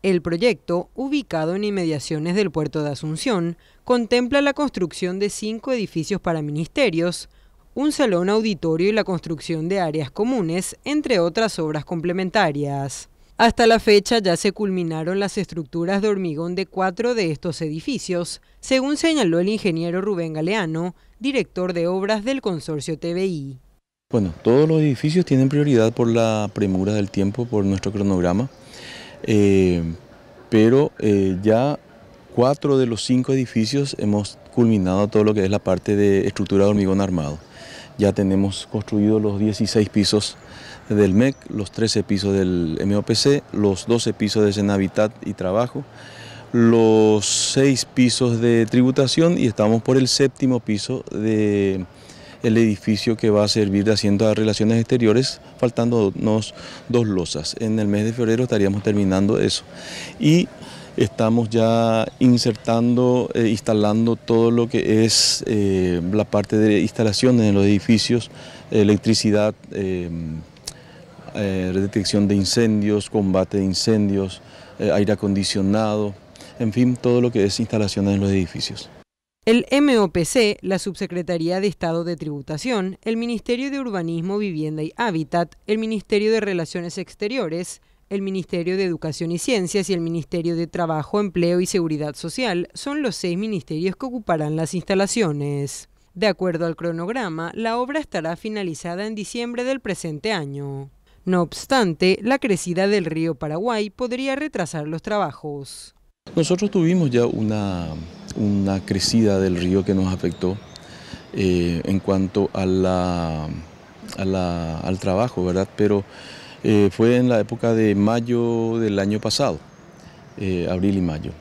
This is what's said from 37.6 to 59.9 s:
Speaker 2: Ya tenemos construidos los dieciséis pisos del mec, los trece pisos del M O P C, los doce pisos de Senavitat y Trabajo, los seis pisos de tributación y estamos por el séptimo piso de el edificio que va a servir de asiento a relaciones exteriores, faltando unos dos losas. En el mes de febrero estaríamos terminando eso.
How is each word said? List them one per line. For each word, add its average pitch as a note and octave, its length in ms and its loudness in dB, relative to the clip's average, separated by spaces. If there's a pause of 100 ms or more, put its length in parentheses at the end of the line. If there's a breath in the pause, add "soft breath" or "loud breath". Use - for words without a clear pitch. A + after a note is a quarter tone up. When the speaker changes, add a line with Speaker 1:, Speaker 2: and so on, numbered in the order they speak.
Speaker 2:
Ya G2+ 140 4
tenemos G2 600 0
construidos G#2+ 500 0
los G2+ 180 -2
dieciséis G#2+ 500 0
pisos - 480 0 (520 loud breath)
del G#2 240 4
mec, B2+ 240 2 (120)
los G#2 220 -6
trece G#2+ 320 0
pisos G2 300 0
del F2+ 480 0
M G2+ 160 0
O G#2 60 -2
P A#2 120 0
C, C#3+ 280 2 (100)
los G2+ 320 0
doce A#2 280 0
pisos G#2+ 300 0
de G2+ 80 4
Senavitat G2+ 600 0 (120)
y G#2 80 -6
Trabajo, A2 520 -2 (680 loud breath)
los A2 760 6
seis - 600 2
pisos A#2+ 560 2
de A#2 280 4
tributación C3+ 680 4
y - 80 2
estamos G#2+ 360 2
por C3 140 2
el C3+ 120 4
séptimo C3 520 0
piso A2 520 -4
de G#2 720 0 (560 loud breath)
el A2+ 160 4
edificio A2 580 2
que A2 140 0
va G#2 160 4
a - 20 -2
servir G2+ 380 2
de A2 80 4
asiento G2+ 340 2
a G#2+ 60 4
relaciones G#2+ 460 2
exteriores, A#2 600 2 (180 loud breath)
faltando A#2 600 2
unos G#2+ 340 0 (360 loud breath)
dos A#2 180 2
losas. F2 520 -4
En A2 200 0
el G#2+ 80 0
mes G2+ 160 0
de A2+ 80 0
febrero A#2 320 0
estaríamos G2+ 400 0
terminando G2+ 560 2
eso. G#2 240 0 (560 loud breath)